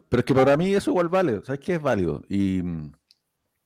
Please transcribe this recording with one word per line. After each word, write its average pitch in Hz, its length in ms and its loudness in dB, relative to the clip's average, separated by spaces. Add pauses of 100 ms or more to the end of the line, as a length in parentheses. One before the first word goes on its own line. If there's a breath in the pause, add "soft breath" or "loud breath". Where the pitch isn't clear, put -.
pero 120 140 0
es - 40 0
que 143 80 2
para 135 220 4
mí 185 180 0
eso 196 180 0
igual 175 180 0
vale, 165 360 0
¿sabes 139 140 -6
qué? 180 160 -4
Es 160 60 -4
válido. 98 480 -2
Y, 95 300 0
y 82 320 -8 (760)